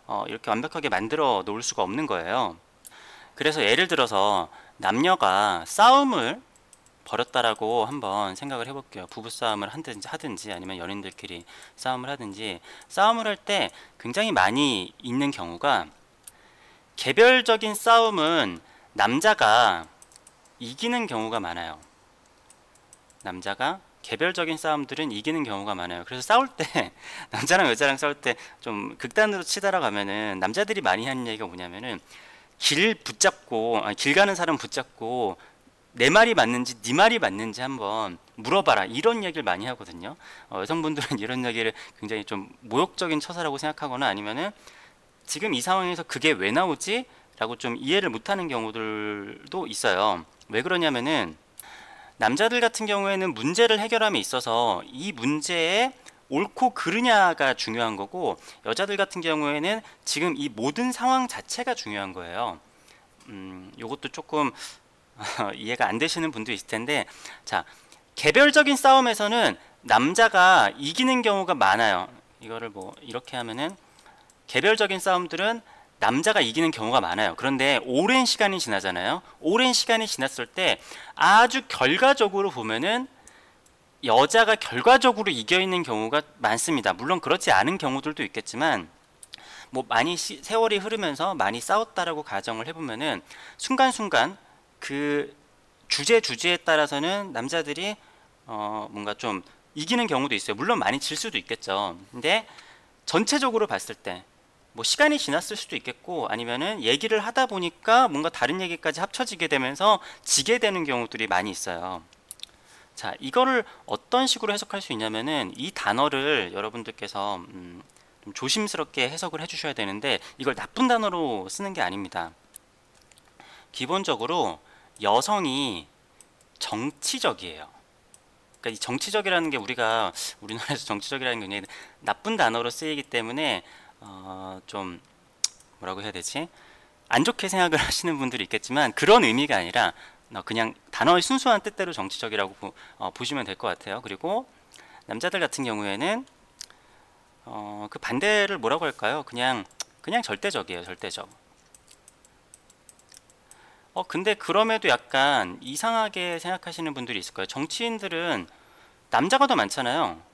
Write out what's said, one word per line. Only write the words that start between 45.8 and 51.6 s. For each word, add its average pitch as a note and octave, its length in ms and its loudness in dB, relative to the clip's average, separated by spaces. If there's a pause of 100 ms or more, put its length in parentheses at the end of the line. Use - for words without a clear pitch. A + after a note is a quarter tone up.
그게 D3+ 300 2
왜 G2 200 2
나오지?" F#3+ 540 0 (320)
라고 A#2 180 -4
좀 A#2+ 220 -6
이해를 F3+ 320 0
못하는 F#3 380 -4
경우들도 A2 1200 -6
있어요. G2+ 580 0 (220)
왜 A2 160 -2
그러냐면은 D3 720 0 (840)